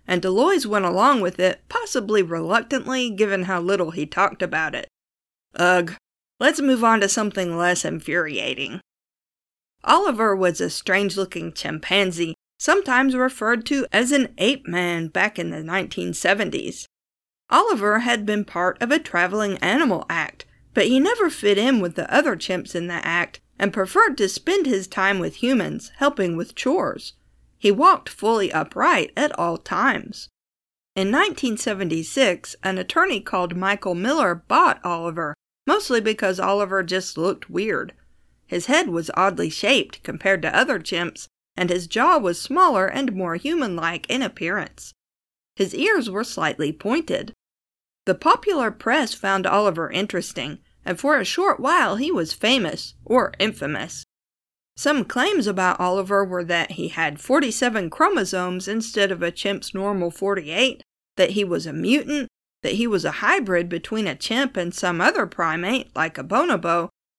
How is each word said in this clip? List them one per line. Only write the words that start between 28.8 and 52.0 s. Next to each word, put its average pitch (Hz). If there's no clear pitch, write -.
at 294
all 170
times. -
In 196
nineteen 277
seventy-six, 190
an 190
attorney 247
called 175
Michael 190
Miller 208
bought -
Oliver, 165
mostly 294
because 208
Oliver 196
just 180
looked 175
weird. 180
His 175
head 302
was 165
oddly 175
shaped -
compared 185
to 160
other 233
chimps, 170
and 180
his 175
jaw 302
was 180
smaller 269
and 240
more 175
human-like 180
in 262
appearance. 180
His 196
ears 330
were 196
slightly 156
pointed. 226
The 185
popular 330
press 254
found 196
Oliver 185
interesting, 165
and 180
for 285
a 208
short -
while 277
he 277